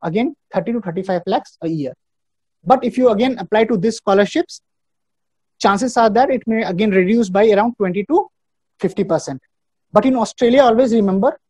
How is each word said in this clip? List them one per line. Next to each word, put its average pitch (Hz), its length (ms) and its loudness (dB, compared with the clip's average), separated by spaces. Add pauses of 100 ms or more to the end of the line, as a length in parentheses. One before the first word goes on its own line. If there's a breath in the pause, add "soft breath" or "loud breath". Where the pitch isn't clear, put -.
again, 202 320 -4 (180)
thirty 196 200 -4
to 233 80 -4
thirty-five 185 460 -6
lakhs 196 360 -4
a 170 60 -6
year. 151 260 -6 (680)
But 254 200 2
if 247 140 -4
you 247 120 4
again 240 280 0
apply 214 280 0
to 226 120 -2
these 220 180 -2
scholarships, 202 640 0 (1040)
chances 214 340 0
are 226 140 4
that 240 200 2
it 262 160 -2
may 226 180 -2
again 196 260 -2
reduce 190 400 2
by 202 200 2
around 208 260 0
twenty 190 300 -4
to 359 200 0 (540)
fifty 190 240 -2
percent. 151 360 -4 (520)
But 208 120 2
in 262 120 2
Australia, 240 460 2
always 233 300 4
remember, 202 460 0 (120)